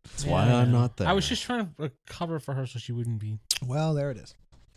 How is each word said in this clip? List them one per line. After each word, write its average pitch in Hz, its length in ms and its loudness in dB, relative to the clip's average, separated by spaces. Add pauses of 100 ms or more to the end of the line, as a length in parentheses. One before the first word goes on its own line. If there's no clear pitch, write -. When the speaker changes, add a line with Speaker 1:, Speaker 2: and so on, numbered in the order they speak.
Speaker 1:
That's - 200 -8
why 92 220 4
Speaker 2:
Yeah. 120 120 6
Speaker 1:
I'm 123 120 6
not 120 260 4
there. 98 120 2
Speaker 2:
I 175 40 4
was 196 160 2
just - 140 -2
trying 220 340 -4
to, 147 100 -6
uh, - 20 -6 (180)
cover 165 320 -4
for 139 160 -6
her 131 140 -2
so 120 100 -10
she 120 140 -8
wouldn't 117 260 -4
be. 107 220 -6 (260)
Speaker 3:
Well, 156 280 0
there 143 180 -2
it 113 40 -8
is. - 160 -16 (440)